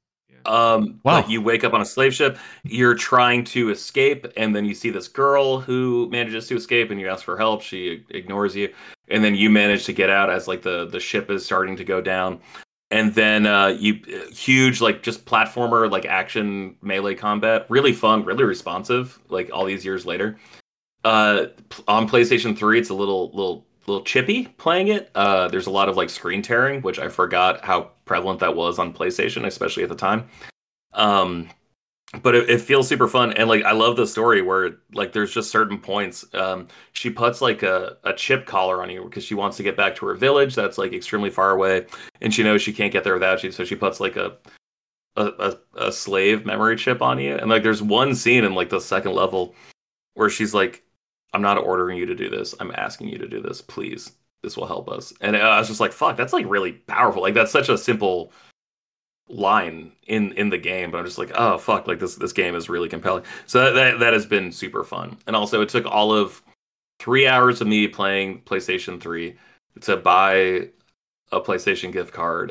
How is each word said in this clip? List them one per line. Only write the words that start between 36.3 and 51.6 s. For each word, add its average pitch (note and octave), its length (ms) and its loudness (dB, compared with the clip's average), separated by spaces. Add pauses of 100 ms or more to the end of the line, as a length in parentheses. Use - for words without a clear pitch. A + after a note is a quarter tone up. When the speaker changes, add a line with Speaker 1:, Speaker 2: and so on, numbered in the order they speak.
Speaker 2:
Um, F#2+ 340 -4 (240)
she - 160 -8
puts, A#2 320 0
like, A#2+ 220 0
a, F#2 420 -2
a G2 80 -2
chip C3 320 -2
collar F#2 380 -2
on F#2 80 -10
you F#2 180 -12
'cause - 160 -12
she - 100 -8
wants G2+ 220 -4
to G#2 60 -10
get F#2+ 160 -2
back G2 180 0
to G2 100 -8
her G2 80 -2
village C#3 400 2
that's, G2+ 220 -2
like, F#2+ 160 -4
extremely G2+ 380 -4
far F#2+ 220 2
away, F#2+ 340 2 (340)
and G#2+ 140 -2
she A#2 80 2
knows G#2+ 180 4
she G#2+ 140 -4
can't G#2 180 -2
get F#2+ 100 0
there F#2+ 120 0
without F#2 280 0
you, F#2+ 80 -8
so F#2 140 -8
she F#2 120 -6
puts, F#2+ 220 -2
like, G2 180 -4
a, F#2+ 200 -6 (800)
a, G#2+ 80 0
a, - 600 -6
a G2+ 60 -2
slave G2 520 0
memory G#2+ 320 0
chip A#2+ 240 -2
on B2+ 180 0
you. C#3 160 -4
And, - 160 -4
like, A2+ 120 4
there's G#2+ 200 2
one A#2+ 320 2
scene B2 300 4
in, F#2+ 100 0
like, F#2 140 0
the F#2+ 120 -2
second F#2+ 340 -4
level F#2 400 -2 (600)
where G#2+ 140 2
she's G#2+ 240 -2
like, F#2+ 320 0 (480)
"I'm G#2 80 0
not G2+ 160 2
ordering F2+ 400 -2